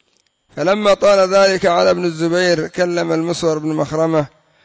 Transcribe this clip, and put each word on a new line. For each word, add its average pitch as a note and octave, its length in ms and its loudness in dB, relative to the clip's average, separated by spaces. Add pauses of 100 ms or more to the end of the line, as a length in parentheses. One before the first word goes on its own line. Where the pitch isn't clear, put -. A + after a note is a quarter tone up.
(560)
فلما G3 380 0
طال G3 400 2
ذلك G3 320 2
على F#3 240 2
ابن F3+ 140 -2
الزبير، E3 640 0
كلم F3 440 -2
المسور D#3+ 460 -2
بن D3+ 100 -6
مخرمة D#3 580 -2 (380)